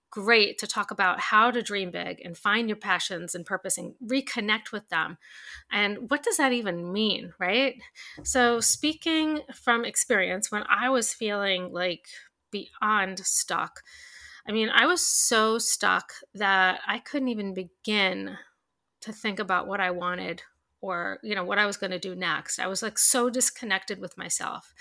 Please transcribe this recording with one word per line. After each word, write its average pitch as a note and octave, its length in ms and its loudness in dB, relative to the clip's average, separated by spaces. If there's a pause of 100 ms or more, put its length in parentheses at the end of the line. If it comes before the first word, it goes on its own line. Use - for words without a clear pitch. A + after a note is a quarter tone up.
(100)
great G#3+ 480 4
to G#3 100 -6
talk - 240 -4
about F#3 260 2
how A3 320 4
to A#3+ 100 0
dream G3 300 -4
big F3 340 -8
and F3 140 -12
find G#3+ 300 0
your G#3+ 100 -2
passions F3+ 560 -2
and F3 100 -8
purpose F#3 320 -2
and - 180 -10 (120)
reconnect A3 640 -2
with G3+ 200 -10
them. E3 280 -2 (540)
And G3+ 360 0
what C#4+ 140 2
does A4+ 140 2
that C4+ 160 4
even F3+ 400 -2
mean, G3 480 0
right? A#3 340 2 (480)
So, A#3+ 380 4
speaking D#4 800 2 (120)
from A#3 320 0
experience, G3+ 680 0
when G#3+ 160 -2
I A3+ 220 2
was A#3+ 220 2
feeling, G3 600 -2
like, F3 340 -4 (460)
beyond G3+ 760 -2
stuck, - 560 -2 (640)
I G#3+ 60 -6
mean, A3 160 2
I A#3 180 6
was F4 180 4
so A3 540 4
stuck F#3+ 540 0 (220)
that G3 520 2
I G#3+ 120 -2
couldn't C4+ 300 -4
even G#3 260 -4
begin F#3+ 840 -2 (640)
to A3 120 -10
think G#3 260 -6
about F#3 280 0
what G3 140 -2
I F#3 100 0
wanted F3+ 520 -4 (380)
or, F#3 420 -4
you G#3 120 -4
know, F#3 100 -2
what G3 140 0
I G#3 60 6
was G3+ 140 -2
gonna F#3 200 -4
do F#3 160 -8
next. E3+ 440 -4
I - 80 -2
was, F#3+ 160 -4
like, A3 160 -4
so B3 320 4
disconnected G#3 720 -2
with F#3 180 -12
myself. - 640 -6